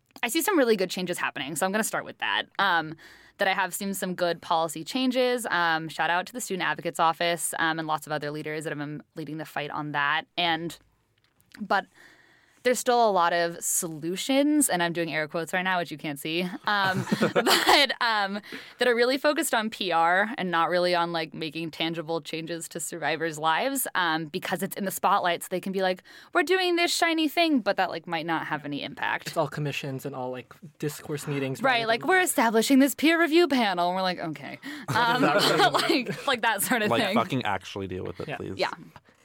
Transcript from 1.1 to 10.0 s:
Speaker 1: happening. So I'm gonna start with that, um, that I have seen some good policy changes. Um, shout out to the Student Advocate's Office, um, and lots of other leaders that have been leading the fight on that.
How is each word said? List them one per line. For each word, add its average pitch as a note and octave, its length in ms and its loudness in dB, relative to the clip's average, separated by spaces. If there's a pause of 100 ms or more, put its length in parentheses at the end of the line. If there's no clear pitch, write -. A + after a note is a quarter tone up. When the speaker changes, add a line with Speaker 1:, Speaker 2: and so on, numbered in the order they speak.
Speaker 1:
happening. C#3 360 -6
So F#3+ 100 0
I'm F#3+ 60 2
gonna G#3+ 140 0
start D3+ 200 -4
with - 140 -14
that, G#2+ 280 0 (120)
um, E3 380 0 (420)
that G3+ 80 2
I F#3+ 80 2
have F#3 180 -2
seen G3 220 -4
some F#3 220 -4
good E3+ 260 -2
policy E3 400 0
changes. B3 640 0
Um, D#3+ 400 0
shout D#3+ 220 -2
out F3 160 0
to - 60 -18
the B3 80 -10
Student F3 280 -4
Advocate's D#3 300 -4
Office, E3+ 640 0
um, D#3+ 180 0
and D#3+ 80 -6
lots D#3 220 -4
of D3+ 40 -4
other D3 200 -4
leaders D3+ 320 -8
that D#3+ 60 -6
have D3 100 -6
been D3 200 -8 (140)
leading D#3 240 -10
the D3+ 60 -8
fight - 260 -8
on D3+ 220 -8
that. D3 300 0 (140)